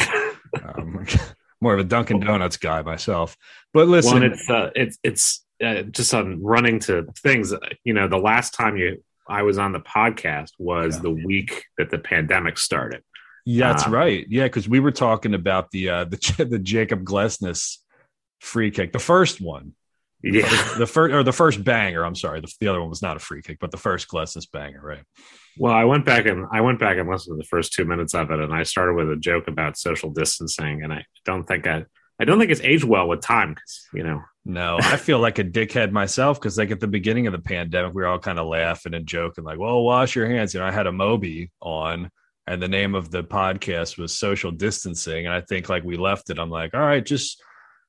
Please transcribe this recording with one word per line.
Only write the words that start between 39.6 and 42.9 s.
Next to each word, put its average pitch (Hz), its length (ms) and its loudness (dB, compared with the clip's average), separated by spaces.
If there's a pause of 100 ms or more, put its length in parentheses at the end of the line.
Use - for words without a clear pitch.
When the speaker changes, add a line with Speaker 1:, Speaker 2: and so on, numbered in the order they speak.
Speaker 2:
wash 123 320 2
your 113 120 0
hands." 113 260 -2
You 92 80 -4
know, 92 60 -2
I 95 40 -2
had 98 160 0
a 90 60 -2
Moby 92 580 -2 (100)
on, 85 500 -6 (360)
and 90 140 -6
the 90 80 -4
name 98 260 0